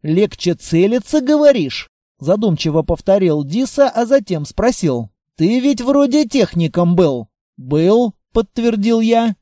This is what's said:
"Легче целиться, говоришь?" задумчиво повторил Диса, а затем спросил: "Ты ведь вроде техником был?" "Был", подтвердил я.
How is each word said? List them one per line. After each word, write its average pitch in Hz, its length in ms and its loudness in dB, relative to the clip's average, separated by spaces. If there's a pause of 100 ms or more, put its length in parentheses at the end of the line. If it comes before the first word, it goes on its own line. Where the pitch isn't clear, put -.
"Легче 170 520 -2
целиться, 214 640 0
говоришь?" 269 680 2 (300)
задумчиво 165 640 0
повторил 170 640 0
Диса, 254 440 0
а 233 180 -2
затем 196 380 -2
спросил: 151 680 -2 (260)
"Ты 214 240 0
ведь 254 200 0
вроде 285 460 2
техником 175 720 0
был?" 135 320 0 (280)
"Был", 175 580 0 (180)
подтвердил 226 680 0
я. 226 420 0